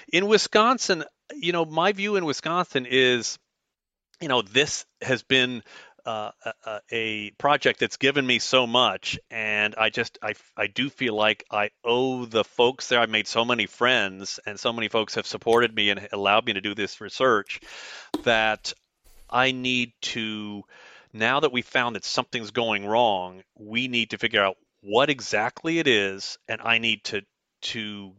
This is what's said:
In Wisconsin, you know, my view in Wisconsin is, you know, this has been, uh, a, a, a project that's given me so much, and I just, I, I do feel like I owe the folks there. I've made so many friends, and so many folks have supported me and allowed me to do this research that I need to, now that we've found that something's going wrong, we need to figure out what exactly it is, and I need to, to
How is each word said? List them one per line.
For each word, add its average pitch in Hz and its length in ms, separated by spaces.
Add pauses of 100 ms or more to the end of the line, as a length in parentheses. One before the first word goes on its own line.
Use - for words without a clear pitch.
(120)
In 185 160
Wisconsin, 214 720 (320)
you 208 160
know, 170 140
my 160 260
view 202 240
in 185 100
Wisconsin 160 640
is, 127 520 (800)
you 120 80
know, 123 140
this 120 440 (160)
has 123 220
been, 127 400 (420)
uh, 110 240 (140)
a, 113 80 (140)
a, 107 140 (100)
a 110 420
project 143 480
that's 117 160
given 135 300
me 123 120
so 127 280
much, 117 520 (120)
and 107 460
I 110 120
just, 113 340
I, 107 120 (200)
I 107 120
do 123 240
feel 120 240
like 107 360
I 104 200 (120)
owe 123 440
the 110 180
folks 123 440
there. 120 120
I've 117 80
made 107 180
so 117 180
many 117 200
friends, 98 800
and 101 160
so 117 140
many 113 140
folks 110 260
have 107 120
supported 117 480
me 104 140
and 101 240
allowed 101 320
me 120 80
to 98 80
do 104 140
this 101 260
research 107 600 (640)
that 110 500 (560)
I 127 220
need 127 400 (100)
to, 107 640 (500)
now 117 260
that 147 120
we've 123 120
found 120 320
that 95 80
something's 117 460
going 110 340
wrong, 101 580 (160)
we 110 300
need 120 220
to 107 80
figure 110 260
out 95 120 (260)
what 113 260
exactly 131 680
it 160 80
is, 101 500 (100)
and 110 140
I 113 180
need 113 260
to, 101 180 (400)
to 104 560